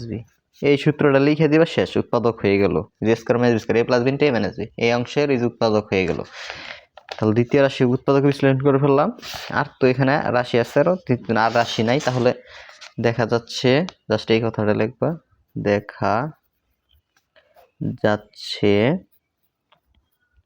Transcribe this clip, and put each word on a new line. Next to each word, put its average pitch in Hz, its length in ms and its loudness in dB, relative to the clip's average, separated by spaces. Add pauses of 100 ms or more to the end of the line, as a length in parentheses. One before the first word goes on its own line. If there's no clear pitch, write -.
b, - 20 -12 (500)
এই 143 220 4
সূত্রটা 143 440 2
লিখে 151 240 2
দিবা, 160 240 4
শেষ, 95 140 0 (120)
উৎপাদক 113 400 -2
হয়ে 98 200 2
গেল। 87 140 2 (280)
যে 107 100 2
এ 113 60 2
স্কয়ার 120 200 -2
মাইনাস 123 160 2
বি 107 80 -2
স্কয়ার, 110 180 -2
a - 80 0
plus 123 160 2
b - 60 -2
into 139 160 -2
a 139 80 0
minus 101 240 -4
b, - 20 -8 (220)
এই 117 140 2
অংশের 143 360 -2
এই 127 80 0
যে 120 100 0
উৎপাদক 107 400 0
হয়ে 95 180 2
গেল। 80 120 -6 (920)
তাহলে 110 240 0
দ্বিতীয় 131 240 2
রাশি 135 200 0 (120)
উৎপাদক 139 340 0
বিশ্লেষণ 135 380 2
করে 135 160 4
ফেললাম। 143 260 2 (500)
আর 143 80 -4 (100)
তো - 140 0
এখানে 131 220 0 (240)
রাশি 123 260 0
আছে - 160 -6
আরো, 170 140 2 (500)
আর 113 160 2
রাশি 113 300 -2
নাই। 131 180 0
তাহলে 123 240 0 (760)
দেখা 117 260 0
যাচ্ছে, - 380 -2 (400)
just 107 240 -2
এই 113 120 4
কথাটা 107 360 -2
লিখবা, 123 280 -2 (460)
দেখা 101 600 -2 (1900)
যাচ্ছে, - 720 -2 (1700)